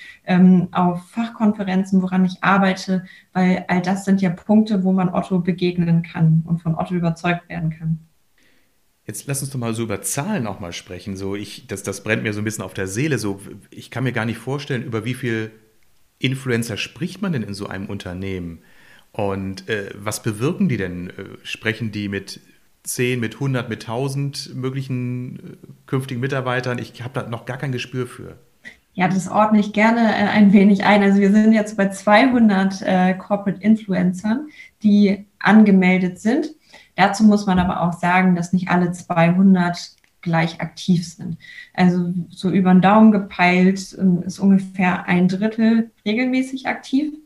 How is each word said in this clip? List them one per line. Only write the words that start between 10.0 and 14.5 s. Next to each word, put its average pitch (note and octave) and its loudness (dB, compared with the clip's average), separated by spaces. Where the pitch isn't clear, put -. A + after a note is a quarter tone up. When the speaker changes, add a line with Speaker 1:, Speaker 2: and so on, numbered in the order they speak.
Speaker 2:
Zahlen D#3 -6
auch F#2 -10
mal F2 -10
sprechen. F#2 -12
So F#2+ -6
ich, - -12
das, G2 -10
das - -8
brennt A#2 -2
mir A2 -4
so G#2 -6
ein G#2+ -4
bisschen G#2+ -6
auf F#2+ -12
der F#2+ -6
Seele. B2 -4
So, G2 -6
ich - -20
kann B2 -6
mir B2 -2
gar A2+ -4
nicht A2+ -6
vorstellen, C3+ -8